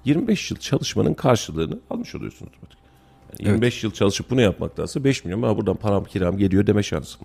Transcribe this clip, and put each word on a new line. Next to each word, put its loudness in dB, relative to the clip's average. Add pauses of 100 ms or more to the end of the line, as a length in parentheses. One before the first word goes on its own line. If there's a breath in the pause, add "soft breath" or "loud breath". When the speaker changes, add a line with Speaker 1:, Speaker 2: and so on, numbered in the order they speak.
Speaker 1:
yirmi 2
beş 0
yıl -6
çalışmanın 0
karşılığını 0 (120)
almış -8
oluyorsun -12
otomatik. -20 (520 soft breath)
Yani -14
Speaker 2:
Evet. -6
Speaker 1:
yirmi 2
beş 0
yıl -2
çalışıp 0
bunu 2
yapmaktansa 0
beş 2
milyon -4
bana 2
buradan 0
param 0
kiram 0
geliyor 4
deme 4
şansın -6